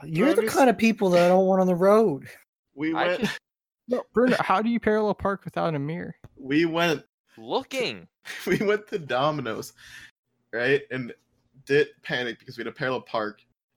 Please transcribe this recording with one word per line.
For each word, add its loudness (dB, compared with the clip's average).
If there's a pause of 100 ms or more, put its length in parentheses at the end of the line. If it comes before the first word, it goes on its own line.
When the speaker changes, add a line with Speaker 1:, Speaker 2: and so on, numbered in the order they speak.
Speaker 1:
you're 2
the 2
Speaker 2:
honest- -4
Speaker 1:
kind 6
of 0
people 2
that 6
I 6
don't 4
want 2
on 2
the 2
road. 4 (460)
Speaker 2:
We -4
Speaker 3:
I 0
Speaker 2:
went -2
Speaker 3:
just -2 (500)
Speaker 4:
No, -4
Bruno, 4
how 2
do -2
you 0
parallel 0
park -4
without -4
a -4
mirror? -8 (200)
Speaker 2:
We 0
went 0 (340)
Speaker 3:
Looking. -6
Speaker 2:
<laughs> -16
We 0
went -2
to -8
Domino's, -4 (800)
right? -2 (100)
And -8 (520)
Dit 0
panicked -6
because -20
we -10
had -10
a -20
parallel -4
park. -6 (340)